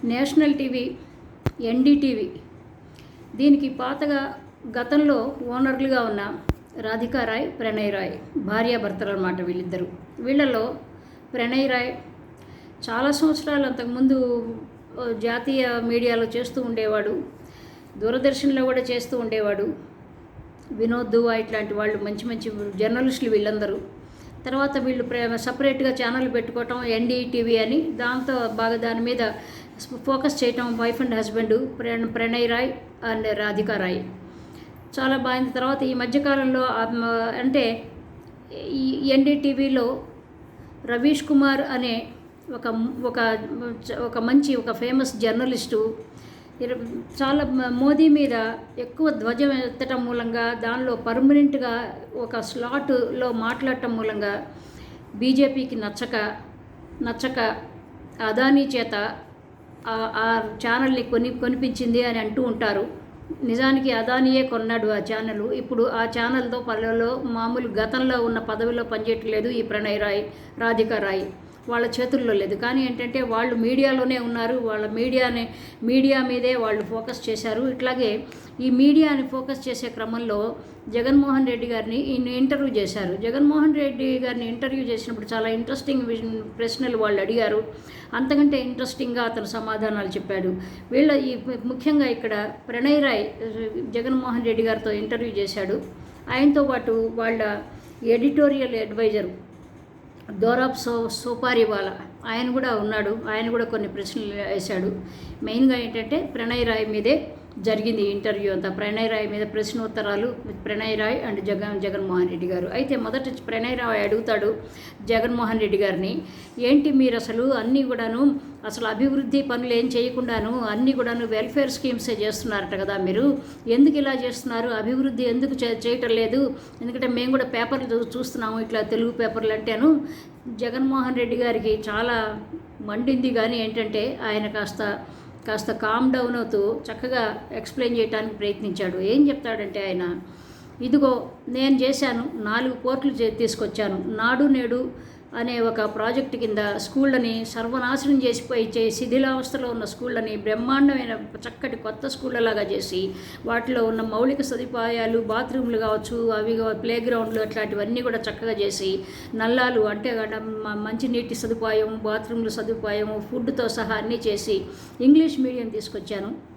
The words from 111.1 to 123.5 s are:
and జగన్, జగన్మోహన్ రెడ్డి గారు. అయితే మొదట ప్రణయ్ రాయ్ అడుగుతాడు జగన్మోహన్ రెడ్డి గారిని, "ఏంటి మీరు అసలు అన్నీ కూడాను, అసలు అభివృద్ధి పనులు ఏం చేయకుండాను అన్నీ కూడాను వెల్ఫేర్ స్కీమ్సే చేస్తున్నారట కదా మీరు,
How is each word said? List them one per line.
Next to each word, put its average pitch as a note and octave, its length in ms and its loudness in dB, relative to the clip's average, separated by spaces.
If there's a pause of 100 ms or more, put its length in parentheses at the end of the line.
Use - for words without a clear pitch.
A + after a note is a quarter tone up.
and G3+ 180 -4
జగన్, G3+ 360 -2
జగన్మోహన్ F#3+ 480 0
రెడ్డి F3 180 -4
గారు. F3+ 200 -2
అయితే C4+ 300 0
మొదట B3 320 -2 (180)
ప్రణయ్ A#3 320 -2
రాయ్ A3+ 240 0
అడుగుతాడు A3 540 0 (520)
జగన్మోహన్ A3+ 520 2
రెడ్డి G3+ 180 2
గారిని, G3 440 0 (360)
"ఏంటి C#4+ 340 4
మీరు C4 240 4
అసలు A#3 360 0
అన్నీ B3+ 300 2
కూడాను, B3 580 2 (260)
అసలు A3 200 -4
అభివృద్ధి C4+ 560 2
పనులు B3 300 -2
ఏం A#3 140 4
చేయకుండాను B3 760 0
అన్నీ A3+ 320 2
కూడాను A#3+ 340 0
వెల్ఫేర్ A3 440 0
స్కీమ్సే B3+ 420 -4
చేస్తున్నారట G#3 680 -4
కదా G3 160 -2
మీరు, G#3+ 420 2 (300)